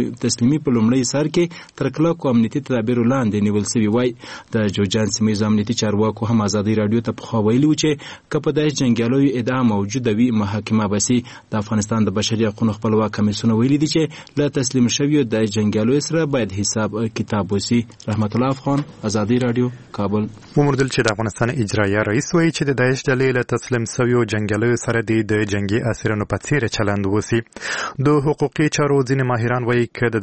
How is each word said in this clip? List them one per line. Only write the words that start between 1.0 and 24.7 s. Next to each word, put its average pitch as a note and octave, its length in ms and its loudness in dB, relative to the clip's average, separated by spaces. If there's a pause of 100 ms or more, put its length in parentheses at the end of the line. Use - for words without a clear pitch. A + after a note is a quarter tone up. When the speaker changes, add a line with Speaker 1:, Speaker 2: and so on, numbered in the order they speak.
Speaker 1:
سر D3+ 160 0
کې F3 180 2 (320)
تر C3 120 -2
کلکو D#3 400 0
امنیتي A#2+ 380 2
تدابیرو A#2+ 360 0
لاندې A2+ 440 2
نیول G#2 260 0
سوي G#2+ 220 2
وای. B2 180 2 (400)
د G#2+ 240 0
جوزجان G#2 400 0
سیمه G#2+ 120 2
ییزو G#2+ 160 0
امنیتي G#2+ 280 0
چارواکو G#2+ 580 0
هم A2 160 2
ازادي G#2 340 0
راډیو A2 280 0
ته - 20 0
پخوا - 320 -2
ویلي B2 240 4
وو D3+ 140 2
چې D#3 100 2 (380)
که D3+ 100 0
په D3+ 120 0
داعش D3+ 280 0
جنګیالیو B2 600 2
ادعا B2+ 220 -2 (120)
موجوده G#2 440 0
وي، B2 140 4
محاکمه G#2+ 560 0
به G2+ 200 0
سي. B2 120 2 (320)
د G#2+ 120 0
افغانستان G#2+ 460 0
د G2 120 -4
بشري A2 260 0
حقوقو G#2 320 -2
خپلواک G#2+ 400 0
کمیسیون G#2 320 0
ویلي B2 260 2
دي D3 160 0
چې E3 80 2 (380)
له C#3+ 200 0
تسلیم B2 280 2
شویو C#3+ 480 0
د A2 100 2 (100)
جنګیالیو G#2+ 440 2
سره D#3+ 260 0
باید A2+ 340 -2
حساب G#2 380 -2 (220)
کتاب G#2 340 -2
وسي. A#2 260 0 (300)
رحمت G#2 260 -2
الله B2 200 0
افغان، C#3 240 -2 (240)
ازادي G#2+ 420 0
راډیو، B2 220 0 (320)
کابل. G#2 240 0 (340)
Speaker 2:
وموندل C#3 300 2
چې B2+ 180 -2
د - 80 2
افغانستان A2 360 -2
اجرایه G#2 600 0
رئیس A#2+ 260 -2
وایي E3 160 2
چې - 180 -4
د - 20 2 (100)
داعش B2+ 180 2 (100)
ډلې C3 280 2
له B2 60 0 (100)
تسلیم A#2 400 -2
شویو A#2+ 300 2
جنګیالیو G#2+ 520 0 (100)